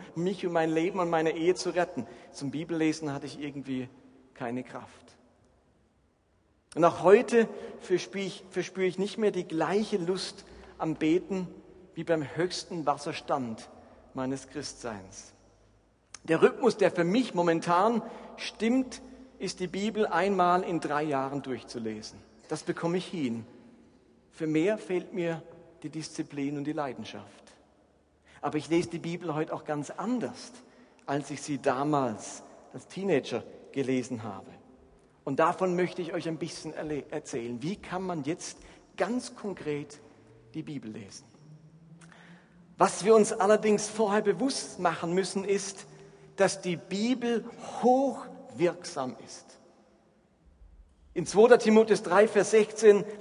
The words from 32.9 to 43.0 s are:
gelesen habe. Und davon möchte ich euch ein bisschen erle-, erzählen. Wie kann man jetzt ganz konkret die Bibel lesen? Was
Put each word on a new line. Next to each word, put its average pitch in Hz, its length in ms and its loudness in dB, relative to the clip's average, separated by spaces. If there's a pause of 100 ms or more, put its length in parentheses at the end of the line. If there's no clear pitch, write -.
gelesen 127 520 -2
habe. 98 280 -12 (720)
Und 139 160 -2
davon 175 380 2
möchte 180 240 0
ich 165 120 -6
euch 170 140 -4
ein 160 80 -2
bisschen 156 380 -8
erle-, 151 360 -6
erzählen. 120 540 -6
Wie 190 140 -4
kann 180 240 -8
man 175 240 -4
jetzt 170 320 -8 (400)
ganz 226 400 -2
konkret 151 640 -8 (520)
die 160 100 -8
Bibel 135 280 -10
lesen? 104 320 -16 (1500)
Was 180 280 4